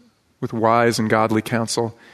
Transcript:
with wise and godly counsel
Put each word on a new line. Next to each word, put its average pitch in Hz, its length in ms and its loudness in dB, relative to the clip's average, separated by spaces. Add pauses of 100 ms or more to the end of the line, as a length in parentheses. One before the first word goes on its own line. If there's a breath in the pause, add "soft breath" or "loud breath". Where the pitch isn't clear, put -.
(400)
with 123 120 -8
wise 117 460 2
and 110 100 -2
godly 110 320 2
counsel 117 580 -4 (160 loud breath)